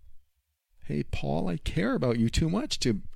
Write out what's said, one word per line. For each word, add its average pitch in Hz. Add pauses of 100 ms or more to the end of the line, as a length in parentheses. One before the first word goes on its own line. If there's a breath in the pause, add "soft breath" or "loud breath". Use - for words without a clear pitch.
(840)
"Hey, 143
Paul, 156
I 175
care 220
about 120
you 113
too 160
much 220
to - (140)